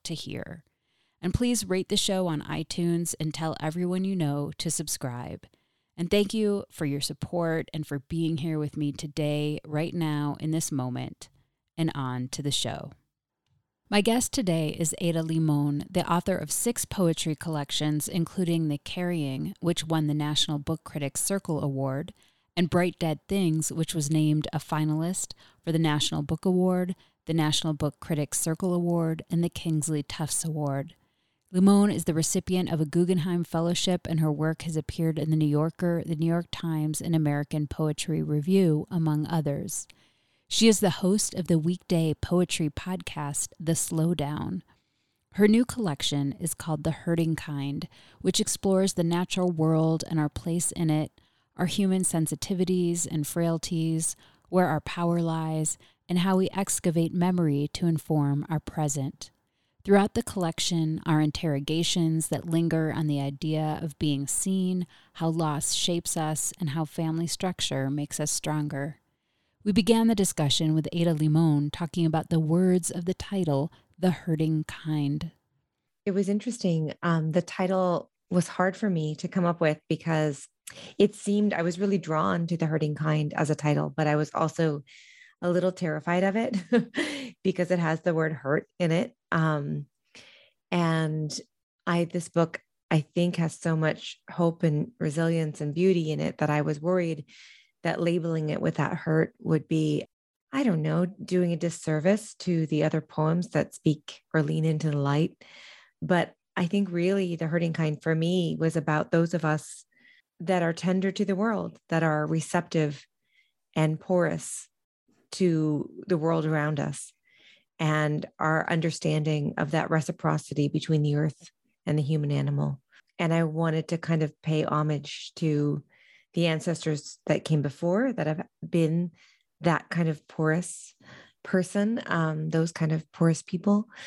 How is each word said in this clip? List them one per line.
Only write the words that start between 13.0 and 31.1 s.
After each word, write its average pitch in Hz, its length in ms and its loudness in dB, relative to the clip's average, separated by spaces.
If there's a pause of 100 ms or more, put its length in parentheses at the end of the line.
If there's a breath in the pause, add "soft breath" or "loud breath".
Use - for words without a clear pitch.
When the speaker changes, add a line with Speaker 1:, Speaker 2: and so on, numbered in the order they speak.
Speaker 1:
My 208 120 4
guest 233 300 2
today 165 460 0
is 160 220 0
Ada 165 240 0
Limon, 151 640 2
the - 220 0
author 175 240 0
of 156 160 -6
six - 340 -2
poetry 165 500 0
collections, 151 720 -2
including 170 600 0
The 143 120 -2
Carrying, 160 800 -4
which 170 260 0
won 160 200 0
the 147 80 0
National 147 460 0
Book 160 240 -6
Critics - 400 -6
Circle 170 400 -2
Award, 135 500 -2 (420 soft breath)
and 175 140 2
Bright 175 300 2
Dead 156 280 -2
Things, 165 440 0
which - 240 -2
was 147 160 0
named 151 420 2
a 160 60 -2
finalist 156 720 -2 (300 soft breath)
for 170 80 -4
the 160 80 2
National 151 420 0
Book 147 240 -4
Award, 180 500 2 (300 soft breath)
the 160 80 -4
National 156 400 2
Book 147 260 -2
Critics 147 400 -2
Circle 175 340 0
Award, 170 580 0
and 170 120 2
the 170 60 0
Kingsley 156 540 -2
Tufts - 420 -4
Award. 143 480 -4 (560)